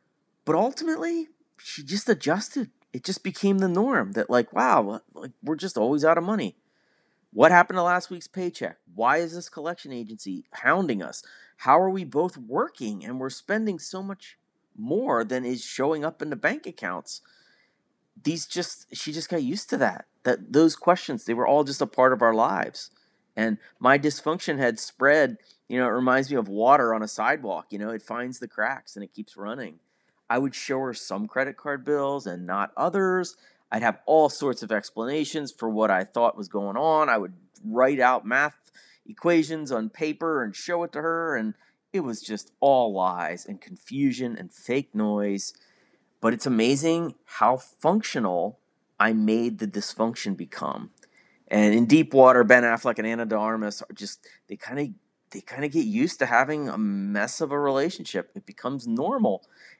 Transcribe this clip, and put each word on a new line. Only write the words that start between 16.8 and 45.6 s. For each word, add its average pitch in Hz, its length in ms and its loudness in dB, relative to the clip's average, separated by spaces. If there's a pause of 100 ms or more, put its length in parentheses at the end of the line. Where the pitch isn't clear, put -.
These 160 240 -4
just, - 480 -8
she - 160 -8
just 156 180 -8
got 165 140 0
used 151 260 -4
to - 80 -2
that, 110 280 0 (180)
that 123 300 0
those 160 220 6
questions, 170 500 0
they 117 80 -2
were 120 120 0
all 147 180 4
just 139 180 -6
a - 40 2
part 127 280 4
of 117 80 0
our 113 120 6
lives. - 560 -2 (460)
And 110 240 -2 (180)
my 135 220 4
dysfunction 151 580 -4
had 117 220 -2
spread, 139 580 2 (300)
you 123 100 -6
know, 127 80 0
it 113 60 0
reminds 127 400 0
me 139 60 -2
of 107 100 -2
water 117 460 4
on 110 100 -2
a 107 40 -6
sidewalk, 120 640 -4
you 104 80 -12
know, 104 140 -8
it 110 100 -10
finds 123 380 -10
the 120 80 -14
cracks 120 480 -6
and 104 80 -14
it 95 100 -18
keeps - 240 -16
running. 101 420 -12 (480)
I 120 120 0
would 135 160 -2
show 131 240 -4
her 131 160 -4
some 104 320 -8
credit 135 280 -4
card 143 300 -8
bills 139 400 -2
and 87 220 -8
not 98 280 -2
others. 185 640 -2 (340)
I'd 110 100 -2
have 113 240 0
all 151 240 6
sorts 135 340 -4
of 107 80 -12
explanations 139 800 -4
for 113 180 -6
what 107 220 2
I 95 120 2
thought 117 340 0
was 101 100 -12
going 101 300 -6
on. 156 320 2
I 117 80 4
would 92 160 -6 (300)
write 127 360 2
out 123 260 4
math 139 300 0 (500)
equations 156 640 0
on 110 180 -2
paper 156 540 -4
and 104 120 -8
show 175 280 -4
it 170 100 -6
to 147 80 -6
her, 165 340 -2
and 110 180 -2 (380)
it 190 100 -2
was 120 200 -6
just - 380 -10
all 127 340 4
lies 90 520 -2
and 101 140 -14
confusion 123 800 -4
and 92 160 -14
fake 135 420 -4
noise. 104 580 -2 (680)